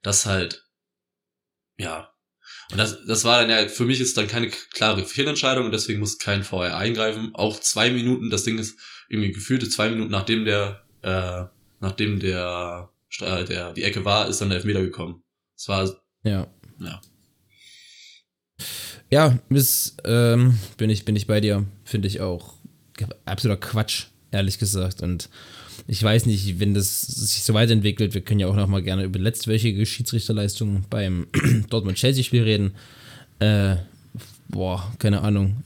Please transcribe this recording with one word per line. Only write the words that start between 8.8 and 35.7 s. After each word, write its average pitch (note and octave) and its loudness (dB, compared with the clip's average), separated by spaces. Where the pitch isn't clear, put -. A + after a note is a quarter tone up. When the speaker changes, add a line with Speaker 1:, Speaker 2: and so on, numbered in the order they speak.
Speaker 1:
irgendwie G#2 -2
gefühlte A2+ -2
zwei A2 0
Minuten, A2 -2
nachdem G#2+ 0
der, G2+ -2
äh, F#2 -4
nachdem G2 -2
der, F2 -4
Sta-, F2+ -4
der, F2 -6
die F2 -6
Ecke G2+ -2
war, G2+ 2
ist G2 -4
dann G2+ -2
der F#2+ 0
Elfmeter F#2+ 0
gekommen. F2 -6
Es - -12
war F#2+ -2
Speaker 2:
Ja. G2 -2
Speaker 1:
Ja. E2 -14
Speaker 2:
Ja, C#3 6
ist, - 2
ähm, A#2+ 6
bin A2 2
ich, G2+ 0
bin G#2+ 2
ich G2+ -2
bei G#2+ 2
dir. G#2 2
Finde G2 -2
ich F#2+ -4
auch F#2 -6
ge-, G#2 -6
absoluter G2+ 0
Quatsch, - -2
ehrlich G2 0
gesagt. F#2+ -2
Und F2 -4
ich G2 -4
weiß A2 4
nicht, G2 0
wenn G2+ 4
das G2 0
sich A2 -4
so - 2
weiterentwickelt, G#2+ 4
wir F#2+ -4
können G#2 2
ja F#2+ 2
auch G2 2
noch G2+ 4
mal G2 2
gerne F#2+ -2
über F#2+ -2
letztwöchige G#2+ 0
Schiedsrichterleistungen G#2 -2
beim F#2+ -2
<clears throat> A2+ 4
Dortmund-Chelsea-Spiel A#2+ 2
reden. G#2 2
Äh, G2+ 4
boah, F#2 -4
keine G2+ 2
Ahnung. G2+ 2